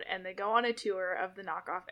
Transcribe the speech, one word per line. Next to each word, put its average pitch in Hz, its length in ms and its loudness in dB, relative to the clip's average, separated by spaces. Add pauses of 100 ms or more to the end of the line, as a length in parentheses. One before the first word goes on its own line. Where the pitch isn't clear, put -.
and 185 160 -4
they 185 80 -6
go 226 200 0
on 240 120 6
a 233 80 4
tour 185 400 0
of 185 220 -2
the 196 80 -12
knockoff 175 480 -4